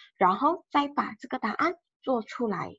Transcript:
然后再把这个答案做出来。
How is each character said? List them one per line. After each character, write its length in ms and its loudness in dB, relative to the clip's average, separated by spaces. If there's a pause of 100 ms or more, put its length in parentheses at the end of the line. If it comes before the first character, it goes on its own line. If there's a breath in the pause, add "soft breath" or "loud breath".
(180 loud breath)
然 200 4
后 320 0
再 180 2
把 320 -4
这 80 -18
个 120 -6
答 120 -4
案 240 0 (260)
做 200 0
出 260 -4
来。 320 -4